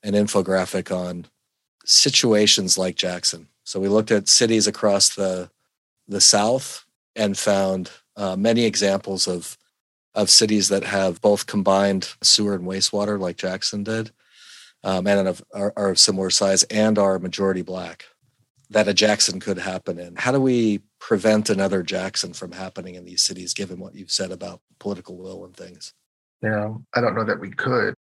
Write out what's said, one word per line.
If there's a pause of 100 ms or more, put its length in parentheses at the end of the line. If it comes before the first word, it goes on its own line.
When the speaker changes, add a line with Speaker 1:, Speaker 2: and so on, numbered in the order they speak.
Speaker 1:
an
infographic
on (600)
situations
like
Jackson. (160)
So
we
looked
at
cities
across
the, (580)
the
South (300)
and
found, (240)
uh,
many
examples
of, (580)
of
cities
that
have
both
combined
sewer
and
wastewater
like
Jackson
did, (720)
um,
and
of, (100)
are,
are
of
similar
size
and
are
majority
Black, (640)
that
a
Jackson
could
happen
in.
How
do
we (180)
prevent
another
Jackson
from
happening
in
these
cities,
given
what
you've
said
about (180)
political
will
and
things? (480)
Speaker 2:
You
know,
I
don't
know
that
we
could.